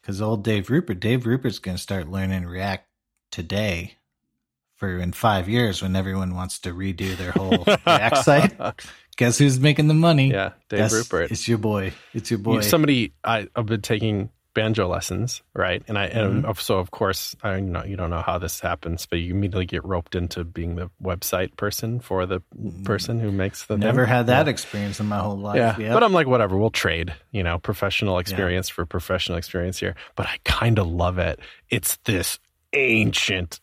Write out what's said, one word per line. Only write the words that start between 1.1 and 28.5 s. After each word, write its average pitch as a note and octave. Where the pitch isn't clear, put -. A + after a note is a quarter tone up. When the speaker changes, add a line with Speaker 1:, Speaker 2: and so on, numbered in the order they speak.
Speaker 1:
Rupert's B2
gonna F#2
start F2+
learning F#2+
React F2+
today F#2+
for F#2
in F2+
five G2
years A2+
when F#2+
everyone F#2+
wants F#2
to F2
redo F#2+
their F2+
whole G2
Speaker 2:
<laughs> G3+
Speaker 1:
React C#3+
site. D3
Guess A#2+
who's C#3
making D3+
the D#3
money? D#3
Speaker 2:
Yeah, G2
Dave G#2
Speaker 1:
That's, G#2+
Speaker 2:
Rupert. F#2
Speaker 1:
it's -
your A#2
boy. G2+
It's -
your A2+
Speaker 2:
You, G2
Speaker 1:
boy. A2
Speaker 2:
somebody, C3+
I, A2
I've A#2
been G#2+
taking G#2+
banjo A2
lessons, F#2
right? F#2
And G#2
I, G2
and G#2+
Speaker 1:
Mm-hmm. C3+
Speaker 2:
of, G#2+
so G#2
of F2+
course, -
I F#2+
know F2
you G2
don't F2
know E2
how F2+
this E2+
happens, E2+
but F2
you F2
immediately F#2+
get -
roped F2+
into F2
being E2+
the F2+
website F2+
person A2+
for F#2+
the G#2
Speaker 1:
Mm. F#2+
Speaker 2:
person G#2
who G#2+
makes G2
the G#2+
Speaker 1:
Never A#2
Speaker 2:
thing. A#2+
Speaker 1:
had A#2+
that C3+
Speaker 2:
Yeah. C#3+
Speaker 1:
experience G2+
in G#2+
my G#2
whole G2+
life. G#2
Speaker 2:
Yeah, A2+
Speaker 1:
Yep. A2
Speaker 2:
but A3+
I'm G3+
like, D#3+
"Whatever, G#2+
we'll G#2+
trade, E2+
you G2+
know, E2+
professional G2+
Speaker 1:
Yeah. F2+
Speaker 2:
experience F#2